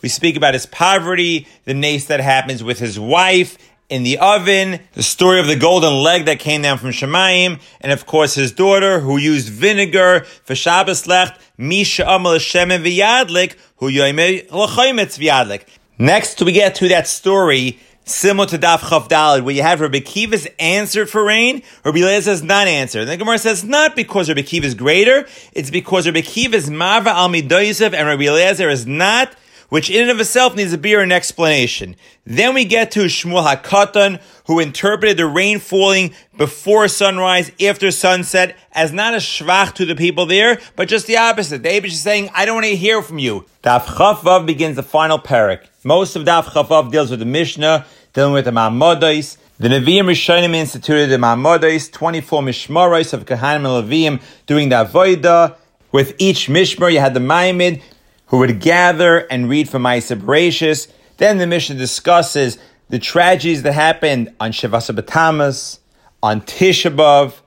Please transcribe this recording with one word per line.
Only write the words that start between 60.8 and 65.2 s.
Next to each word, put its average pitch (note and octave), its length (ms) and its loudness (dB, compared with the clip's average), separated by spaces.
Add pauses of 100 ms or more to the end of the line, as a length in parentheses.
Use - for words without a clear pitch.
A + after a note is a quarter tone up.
Then G#3 200 2
the F3+ 80 0
Mishnah E3+ 300 -4
discusses C3+ 840 0 (300)
the B2+ 100 -6
tragedies E3+ 680 0
that C#3+ 100 0
happened D3+ 680 0
on A2 140 -6
Shivasa A2+ 440 -4
B'Tammuz, D3 800 -2 (440)